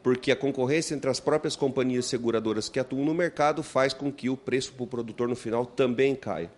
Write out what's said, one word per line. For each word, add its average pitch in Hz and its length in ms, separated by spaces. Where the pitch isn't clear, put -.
porque 127 300
a 120 40
concorrência 139 600
entre 139 140
as 120 100
próprias 151 360
companhias 127 520
seguradoras 113 600
que - 120
atuam 135 260
no 156 80
mercado 156 480
faz 135 320
com 143 180
que 123 160
o 131 80
preço - 380
pro 120 140
produtor 120 400
no 120 80
final 117 320
também 131 480
caia. 85 420